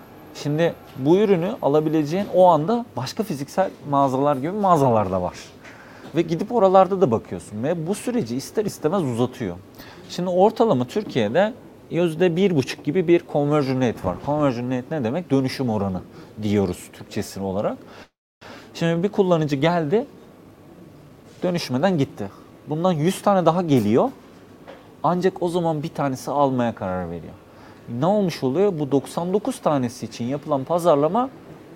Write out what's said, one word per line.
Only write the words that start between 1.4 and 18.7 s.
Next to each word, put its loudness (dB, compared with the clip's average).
alabileceğin 2
o 8
anda 2
başka -4
fiziksel -4
mağazalar 2
gibi -4
mağazalar 4
da 0
var. -4
Ve 2
gidip -4
oralarda 6
da 4
bakıyorsun -6
ve -4
bu -2
süreci -4
ister -4
istemez -2
uzatıyor. -2
Şimdi -6
ortalama 4
Türkiye'de 0
yüzde 0
bir 2
buçuk -2
gibi -2
bir 4
conversion 0
rate -2
var. -2
Conversion -2
rate -6
ne -4
demek? -4
Dönüşüm 0
oranı -2
diyoruz 0
Türkçesi -10
olarak. -4